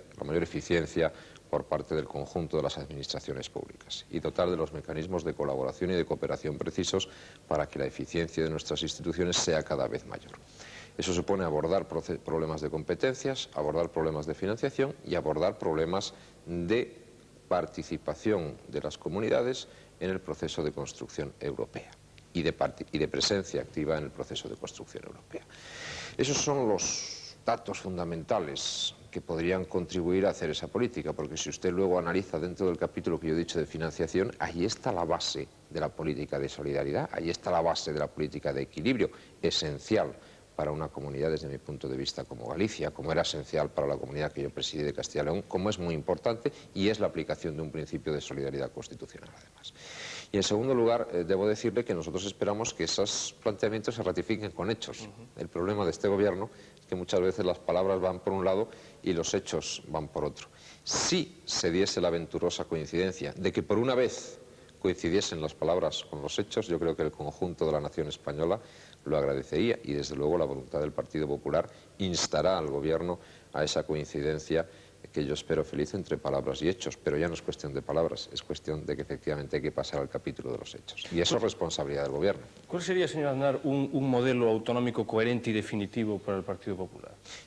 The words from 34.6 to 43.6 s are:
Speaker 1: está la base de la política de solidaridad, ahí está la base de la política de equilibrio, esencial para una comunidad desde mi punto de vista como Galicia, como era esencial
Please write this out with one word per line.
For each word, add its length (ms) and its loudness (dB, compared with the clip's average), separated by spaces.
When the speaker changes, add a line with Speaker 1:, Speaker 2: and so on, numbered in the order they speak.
Speaker 1:
está 280 0
la 120 2
base 420 0
de 100 -4
la 80 2
política 500 -2
de 100 0
solidaridad, 640 -2
ahí 180 -2
está 200 -4
la 120 4
base 300 2
de 60 -2
la 100 0
política 440 -2
de 100 -2
equilibrio, 480 0
esencial 760 0
para 160 0
una 160 -2
comunidad 420 -2
desde 180 -2
mi 100 -6
punto 280 -8
de 100 -2
vista 280 -4
como 240 -10
Galicia, 420 0
como 220 -4
era 100 4
esencial 460 0